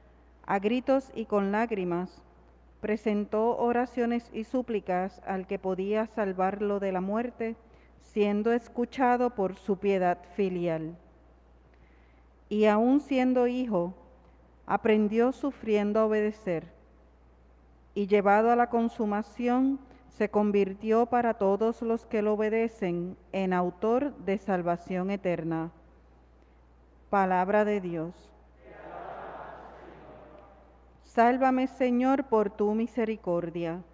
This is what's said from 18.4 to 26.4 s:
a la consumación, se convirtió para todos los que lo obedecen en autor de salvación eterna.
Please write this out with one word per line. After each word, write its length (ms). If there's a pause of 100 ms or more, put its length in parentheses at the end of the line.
a 40
la 140
consumación, 1080 (380)
se 120
convirtió 800
para 280
todos 460
los 240
que 160
lo 120
obedecen 840 (140)
en 200
autor 680
de 200
salvación 720
eterna. 600 (1400)